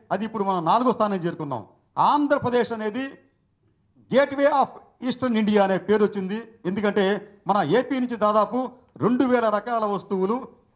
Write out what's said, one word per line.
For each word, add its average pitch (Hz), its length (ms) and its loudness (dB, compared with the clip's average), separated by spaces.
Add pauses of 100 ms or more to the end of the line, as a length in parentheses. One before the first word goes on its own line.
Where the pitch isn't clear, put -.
(120)
అది 196 140 -2
ఇప్పుడు 220 180 -6
మనం 185 220 -2
నాలుగో 226 280 2
స్థానం 208 220 -2
చేరుకున్నాం. 151 500 -6 (320)
ఆంధ్రప్రదేశ్ 247 760 2
అనేది 220 400 -6 (1000)
Gateway 277 340 2
of 285 200 2 (400)
Eastern 247 340 -2
India 208 200 4
అనే 190 160 2
పేరు 208 260 2
వచ్చింది. 196 380 -2 (240)
ఎందుకంటే 202 720 -2 (100)
మన 196 160 2
ఏపీ 247 360 0
నుంచి 240 160 -4
దాదాపు 214 540 0 (280)
రెండు 247 260 2
వేల 240 260 2
రకాల 214 360 -2
వస్తువులు 202 640 -2 (280)